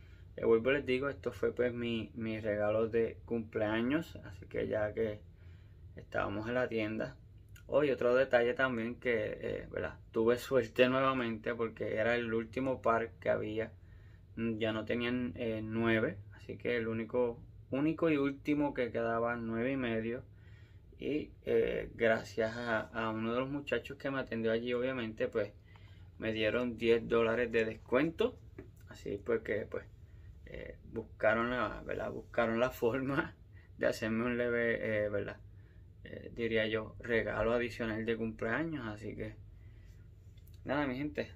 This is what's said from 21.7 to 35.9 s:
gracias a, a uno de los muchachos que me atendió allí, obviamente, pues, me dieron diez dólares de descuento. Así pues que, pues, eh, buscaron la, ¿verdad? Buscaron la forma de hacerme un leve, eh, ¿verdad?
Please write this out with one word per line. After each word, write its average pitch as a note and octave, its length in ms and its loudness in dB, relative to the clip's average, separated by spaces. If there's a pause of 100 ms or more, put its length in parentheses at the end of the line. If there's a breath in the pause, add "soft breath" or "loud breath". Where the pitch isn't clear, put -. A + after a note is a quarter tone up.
gracias A2+ 600 2
a, A#2 240 0
a A2+ 300 -4
uno A2 220 -2
de B2 60 0
los C3+ 100 -2
muchachos C#3 480 -4
que C#3 140 -4
me C3+ 80 -2
atendió A2+ 320 0
allí, A#2+ 220 0
obviamente, A#2+ 560 -2
pues, G#2 240 0 (640 loud breath)
me A2 160 -2
dieron A2 440 2
diez A2+ 300 6
dólares A#2 420 4
de A2+ 140 4
descuento. D3 760 0 (520)
Así G#2 340 -8
pues A2+ 180 2
que, G#2+ 240 -2
pues, - 200 -8 (640 loud breath)
eh, - 300 -12 (140)
buscaron A2 580 0
la, B2 360 -2
¿verdad? G2+ 260 -4
Buscaron A#2 480 0
la B2+ 120 2
forma C3 680 -2 (400 loud breath)
de B2 100 0
hacerme A2+ 380 0
un A#2+ 120 0
leve, A#2 680 2
eh, G#2 40 -2
¿verdad? G2+ 280 -4 (640 loud breath)